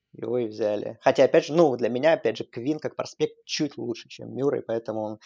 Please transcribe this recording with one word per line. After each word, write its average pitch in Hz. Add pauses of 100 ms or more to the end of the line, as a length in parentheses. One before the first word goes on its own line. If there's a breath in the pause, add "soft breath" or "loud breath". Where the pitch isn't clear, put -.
(140)
его 117
и 120
взяли. 107
Хотя, 135
опять 160
же, 143
ну, 156
для 117
меня, 135
опять 113
же, 113
Квин 139
как -
проспект -
чуть -
лучше, 120
чем 117
Мюррей, 127
поэтому 113
он 107